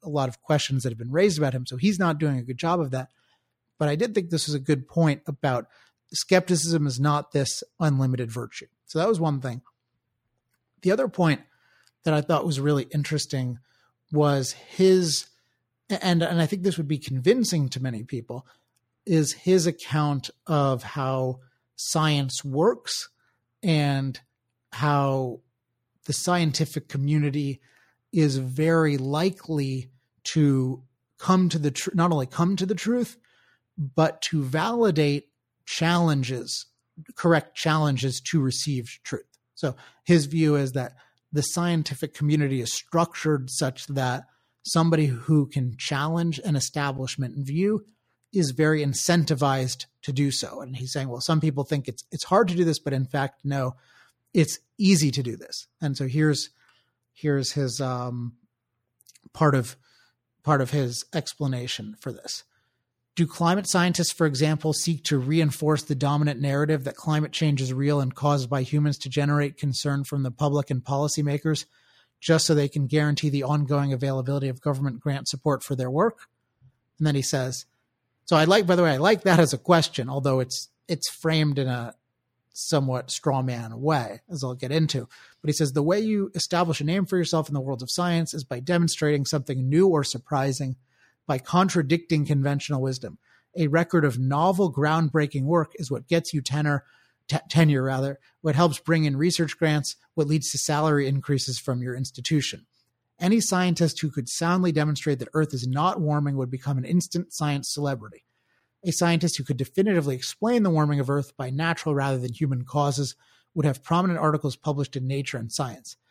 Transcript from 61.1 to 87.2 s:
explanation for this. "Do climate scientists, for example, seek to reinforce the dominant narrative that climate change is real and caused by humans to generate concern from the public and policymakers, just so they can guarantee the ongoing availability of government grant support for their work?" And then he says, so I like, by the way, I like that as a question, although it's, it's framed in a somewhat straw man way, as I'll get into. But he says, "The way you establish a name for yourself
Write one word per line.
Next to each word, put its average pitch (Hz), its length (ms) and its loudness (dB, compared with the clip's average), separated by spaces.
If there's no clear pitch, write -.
explanation 123 880 -6
for 131 120 -10
this. - 320 -12
"Do 165 120 2
climate 175 400 0
scientists, 175 440 2
for 165 140 0
example, 151 480 0
seek 160 300 -2
to 143 160 0
reinforce 151 640 0
the 151 100 -4
dominant 143 480 0
narrative 143 440 0
that 135 100 -8
climate 151 380 -2
change 143 280 0
is 131 100 -4
real 139 280 0
and 131 160 -2
caused 139 340 0
by 135 140 -2
humans 147 360 0
to 135 100 -8
generate 147 480 0
concern 139 460 -2
from 139 200 -4
the 127 80 -4
public 143 400 0
and 127 120 -4
policymakers, 147 840 -2
just 160 280 2
so 165 80 4
they 143 120 2
can 135 200 -2
guarantee 151 420 0
the 139 140 -2
ongoing 143 500 0
availability 135 540 -2
of 127 120 -6
government 135 400 -4
grant 135 280 -4
support 139 360 -2
for 139 120 -6
their 127 160 -4
work?" 208 300 0
And 156 80 0
then 151 80 2
he 139 80 0
says, 131 460 -4
so 165 120 4
I 156 80 6
like, 196 200 6
by 175 120 4
the 180 60 4
way, 160 80 4
I 131 60 2
like 190 260 2
that 175 180 6
as 151 100 4
a 131 60 -4
question, 156 500 2
although 131 320 0
it's, - 300 -6
it's - 220 -4
framed 156 500 0
in 131 80 0
a 120 260 -6
somewhat 131 580 -2
straw 135 300 -2
man 117 400 -6
way, 127 400 -2
as 135 140 -6
I'll 127 100 -6
get 131 160 -8
into. 147 380 0
But 151 80 -4
he 147 40 2
says, 143 200 0
"The 143 100 0
way 180 160 2
you 214 340 0
establish 170 460 -2
a 147 60 -4
name 180 200 0
for 185 120 -2
yourself 160 320 0